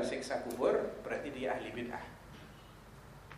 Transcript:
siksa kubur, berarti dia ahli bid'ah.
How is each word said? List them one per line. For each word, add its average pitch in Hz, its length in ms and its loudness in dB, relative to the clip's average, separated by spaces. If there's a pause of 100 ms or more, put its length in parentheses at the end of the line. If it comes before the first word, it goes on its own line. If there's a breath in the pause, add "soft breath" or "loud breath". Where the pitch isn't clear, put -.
siksa 131 400 0
kubur, 120 320 6 (260)
berarti - 300 0
dia 123 240 2
ahli 110 160 -2
bid'ah. 117 320 -2 (1300)